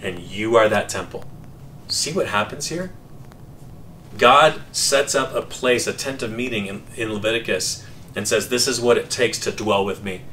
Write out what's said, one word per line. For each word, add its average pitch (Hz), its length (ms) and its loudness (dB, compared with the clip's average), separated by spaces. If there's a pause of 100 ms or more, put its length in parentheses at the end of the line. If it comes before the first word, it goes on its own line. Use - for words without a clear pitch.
and 92 180 -6
you 104 360 0
are 110 140 8
that 104 200 0
temple. - 360 -8 (600)
See - 240 -2
what 160 160 0
happens 104 400 0
here? 180 240 -6 (1300)
God 151 420 8 (100)
sets - 440 2
up 131 180 0
a 117 80 -2
place, 123 460 0
a 101 60 0
tent 135 280 -6
of 110 100 -4
meeting 113 360 -2
in, 101 160 -8 (120)
in 110 160 -4
Leviticus, 110 720 0 (320)
and 104 120 -4
says, 107 220 2
"This 123 180 2
is 120 120 0
what 117 200 6
it - 100 -4
takes - 300 0
to - 120 -2
dwell 101 320 2
with 98 200 -4
me. 95 180 -6 (120)